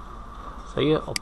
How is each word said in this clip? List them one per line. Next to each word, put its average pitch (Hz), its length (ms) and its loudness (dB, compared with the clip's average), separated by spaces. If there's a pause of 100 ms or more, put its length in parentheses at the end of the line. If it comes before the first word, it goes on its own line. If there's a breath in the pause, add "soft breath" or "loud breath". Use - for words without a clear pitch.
(680)
सही 135 240 4
है, 156 80 6
और - 240 -4